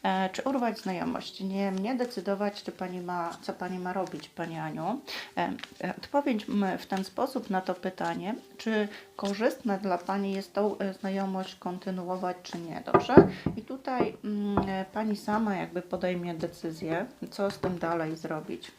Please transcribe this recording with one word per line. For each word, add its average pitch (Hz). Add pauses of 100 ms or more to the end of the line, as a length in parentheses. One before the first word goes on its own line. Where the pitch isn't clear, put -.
E, 190
czy 220
urwać 240
znajomość? 170
Nie 190
mnie 196
decydować, 202
czy -
pani 180
ma, 175
co 190
pani 185
ma 180
robić, 170
pani 165
Aniu. 160 (360)
E, 175 (300)
e, 185
odpowiedź 277
m, 202 (120)
w -
ten 190
sposób 254
na 190
to 185
pytanie, 180 (220)
czy 214 (280)
korzystne 202
dla 190
pani 196
jest 196
tą, 202
e, 196
znajomość 190
kontynuować, 185
czy -
nie, 165
dobrze? - (420)
I 214
tutaj, 254
mm, 202
e, 190
pani 214
sama 208
jakby 170
podejmie 175
decyzję, 165 (260)
co 196
z -
tym 185
dalej 165
zrobić. 156